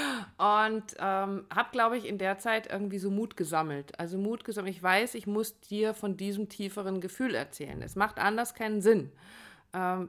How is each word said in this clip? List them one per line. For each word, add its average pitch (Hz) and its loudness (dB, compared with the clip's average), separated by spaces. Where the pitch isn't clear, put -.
Und, 214 2
ähm, 196 0
hab, 233 2
glaub 233 4
ich, 240 -2
in 202 -4
der 190 0
Zeit 220 0
irgendwie 196 -4
so 190 -2
Mut 202 -2
gesammelt. 156 -2
Also 170 -4
Mut 214 -2
gesammelt. 196 -4
Ich 170 -16
weiß, 190 4
ich 220 -10
muss 214 -2
dir 214 0
von 208 -2
diesem 202 -4
tieferen 190 -4
Gefühl 196 -2
erzählen. 143 -6
Es - -10
macht 208 0
anders 220 2
keinen 214 0
Sinn. 185 6
Ähm, 180 -2